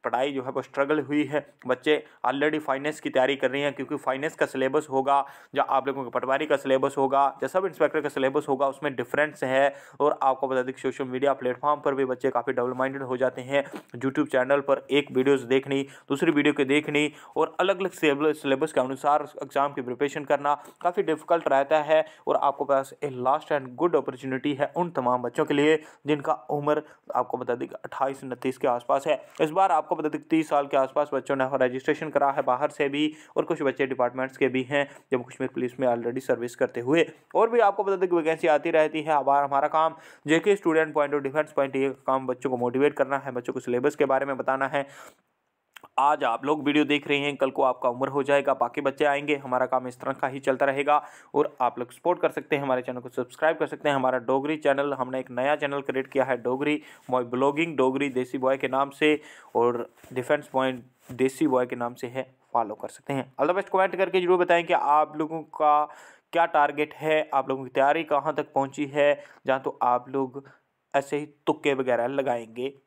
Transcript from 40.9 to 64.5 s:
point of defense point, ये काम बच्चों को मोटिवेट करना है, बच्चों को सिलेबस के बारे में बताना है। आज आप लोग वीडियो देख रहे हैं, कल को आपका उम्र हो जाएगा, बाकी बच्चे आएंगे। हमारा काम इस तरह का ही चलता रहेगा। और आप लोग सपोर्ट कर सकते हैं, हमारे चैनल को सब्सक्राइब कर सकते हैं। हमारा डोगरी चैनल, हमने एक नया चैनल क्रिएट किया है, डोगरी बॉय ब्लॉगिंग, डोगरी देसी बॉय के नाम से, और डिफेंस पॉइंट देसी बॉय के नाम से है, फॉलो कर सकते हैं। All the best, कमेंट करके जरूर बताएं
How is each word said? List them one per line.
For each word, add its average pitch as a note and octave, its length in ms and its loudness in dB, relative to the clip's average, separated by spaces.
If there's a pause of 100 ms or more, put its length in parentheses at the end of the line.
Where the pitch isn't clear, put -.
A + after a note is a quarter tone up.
point C#3+ 200 0
of D3 80 0
defense D3 380 -2
point, C3+ 160 -2
ये C3+ 140 2
काम C3 380 -2
बच्चों B2+ 220 -4
को B2+ 80 -2
मोटिवेट C3 360 2
करना C3+ 240 0
है, C3+ 140 -6
बच्चों B2 220 -6
को C3 60 -6
सिलेबस B2 360 0
के D3 100 4
बारे C3+ 200 0
में C#3 120 -4
बताना C3+ 300 -2
है। C#3 200 -2 (1120)
आज C#3+ 240 2
आप A#2+ 220 -2
लोग D3 200 0
वीडियो D3 200 4
देख C#3+ 220 0
रहे C#3+ 100 0
हैं, C#3+ 200 -2
कल C3+ 140 0
को C#3 120 -2
आपका B2+ 260 0
उम्र B2+ 180 -2
हो C#3 160 -2
जाएगा, C#3 300 2
बाकी B2 280 -2
बच्चे C#3 240 0
आएंगे। C#3+ 300 0
हमारा B2+ 300 -2
काम B2+ 220 -2
इस B2 120 -12
तरह C3+ 140 -4
का C3+ 140 -4
ही C3+ 120 -6
चलता C3+ 260 0
रहेगा। C#3+ 400 2 (300)
और D3 260 0
आप B2 180 0
लोग A#2+ 120 -8
सपोर्ट F3 280 -2
कर - 100 2
सकते D3 260 -4
हैं, C#3 80 -2
हमारे B2+ 180 0
चैनल B2 180 -8
को B2 100 -14
सब्सक्राइब D#3 480 -2
कर D3+ 100 -2
सकते D3 220 -4
हैं। C#3 60 2
हमारा B2+ 220 2
डोगरी C3+ 400 0
चैनल, C#3 360 0
हमने C3 260 -4
एक B2+ 120 -10
नया C3+ 240 0
चैनल C#3+ 260 -4
क्रिएट C3 260 -4
किया C3 160 0
है, B2+ 140 0
डोगरी C3+ 440 -2 (300)
बॉय B2 120 0
ब्लॉगिंग, C#3 540 0
डोगरी C3 320 2
देसी B2+ 280 -4
बॉय C3 200 0
के C3+ 100 -4
नाम C3+ 220 0
से, D3+ 320 2 (340)
और A#2 340 0 (240)
डिफेंस C#3 340 -2
पॉइंट C3 360 -2 (280)
देसी C3 360 0
बॉय B2+ 180 2
के B2 100 -8
नाम A#2+ 180 -6
से B2 140 -12
है, B2+ 280 -10 (180)
फॉलो A2 220 0
कर - 120 -12
सकते - 260 -10
हैं। C3 220 -6
All C#3+ 120 0
the F3+ 100 0
best, F#3+ 120 -6
कमेंट F#3+ 260 0
करके F#3 260 0
जरूर F3+ 160 4
बताएं F3 260 2